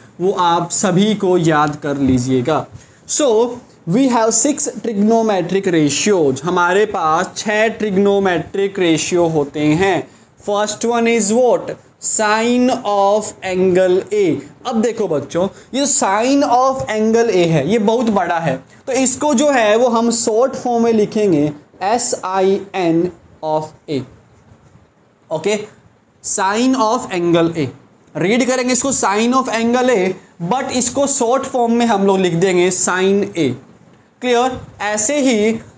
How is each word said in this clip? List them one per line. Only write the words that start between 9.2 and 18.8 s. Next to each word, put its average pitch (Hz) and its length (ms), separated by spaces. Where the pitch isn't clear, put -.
होते 147 260
हैं। 156 480
First 208 360
one 233 220
is 233 240
what? 226 400
Sine 226 680
of 208 420
angle 185 680
A। 190 220
अब 233 140
देखो 214 260
बच्चों, 165 400
ये 277 120
sine 254 580
of 262 360
angle 226 500
A 180 180
है, 156 220
ये 233 100
बहुत 226 300
बड़ा 175 300
है, 160 160